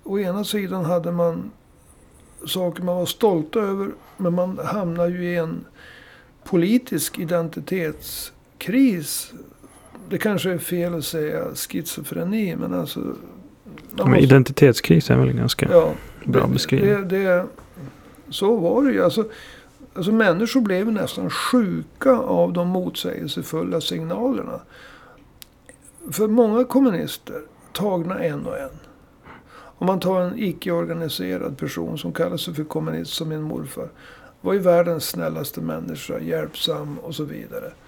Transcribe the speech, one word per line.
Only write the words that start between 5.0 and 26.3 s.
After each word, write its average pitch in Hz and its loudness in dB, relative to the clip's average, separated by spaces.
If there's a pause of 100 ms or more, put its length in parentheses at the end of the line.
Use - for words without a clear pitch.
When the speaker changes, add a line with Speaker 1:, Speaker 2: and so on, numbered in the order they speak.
Speaker 1:
ju 180 -4
i 175 -2
en 165 -4 (800)
politisk 190 2
identitetskris. 170 -2 (760)
Det 175 -2
kanske 180 0
är 175 -2
fel 175 -2
att 147 -4
säga 151 -4
schizofreni, 175 -4
men - -4
alltså, - -4
man - -6 (800)
Speaker 2:
Men 202 2
Speaker 1:
måste - 8
Speaker 2:
identitetskris 135 8
är 127 6
väl 131 4
en 123 0
ganska 120 0
Speaker 1:
Ja, 170 6 (320)
Speaker 2:
bra 127 4
Speaker 1:
det, 127 2
Speaker 2:
beskrivning. 135 2
Speaker 1:
det, 196 2
det, 185 0 (840)
så 208 2
var 202 2
det 269 4
ju. 190 2
Alltså, 208 2 (680)
alltså, 190 -2
människor 220 4
blev 202 0
nästan 190 -2
sjuka 226 0
av 180 2
de 175 0
motsägelsefulla 175 -4
signalerna. 175 -4 (1500)
För 214 0
många 226 4